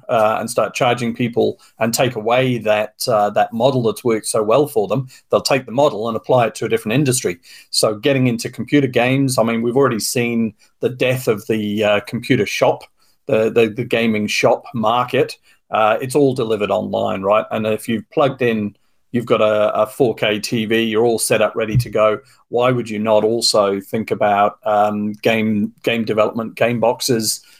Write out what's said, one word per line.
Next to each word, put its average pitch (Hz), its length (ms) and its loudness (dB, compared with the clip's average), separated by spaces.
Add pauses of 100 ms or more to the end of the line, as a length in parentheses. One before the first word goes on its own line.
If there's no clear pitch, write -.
uh, 110 320 2
and 110 120 -8
start 107 240 -2
charging 120 360 0
people 113 480 -2 (200)
and 117 160 -2
take 127 200 0
away 120 440 0
that, 107 340 0 (140)
uh, 104 240 2
that 104 200 0
model 123 300 2
that's 110 220 -2
worked 113 240 0
so 110 160 0
well 127 240 2
for 104 200 -2
them, 127 200 -2 (240)
they'll 107 100 4
take 131 240 0
the 110 60 -16
model 117 360 0
and 110 80 -4
apply 123 300 2
it 107 80 -4
to - 100 -8
a 107 60 -4
different 110 240 -2
industry. 123 460 0 (320)
So 110 240 0
getting 127 320 2
into 120 240 -2
computer 139 340 0
games, 127 540 0
I 113 40 2
mean, 113 200 0
we've 120 120 -2
already 127 240 2
seen 117 540 -2 (260)
the 120 100 -2
death 127 380 -2
of 107 200 -2
the, 107 360 -2
uh, 104 180 2
computer 110 440 -2
shop, - 380 -2 (420)
the, 110 240 2
the, 117 180 2
the 113 160 -6
gaming 113 440 0
shop - 380 0 (100)
market. 120 640 -2 (320)
Uh, 107 280 2
it's 131 140 -8
all 139 220 2
delivered 110 340 -2
online, 101 540 -2
right? 107 260 2
And 110 160 -4
if 107 240 -4
you've 110 220 -4
plugged 135 320 0
in, 107 340 -2 (340)
you've 120 140 -2
got 113 160 2
a, 107 320 2
a 107 140 0
four 117 260 0
K 107 260 -2
T 120 260 -4
V, 113 180 2
you're 110 200 0
all 117 140 2
set 110 240 0
up, 104 140 0
ready 107 220 -2
to 117 120 -2
go. 107 300 2 (300)
Why 123 200 2
would 120 220 -2
you 107 80 -4
not 107 240 4
also 107 580 2
think 110 300 -6
about, 104 540 0
um, 104 480 0
game, 110 680 0
game 117 240 -2
development, 110 480 -2
game 117 260 0
boxes, 113 640 -2 (160)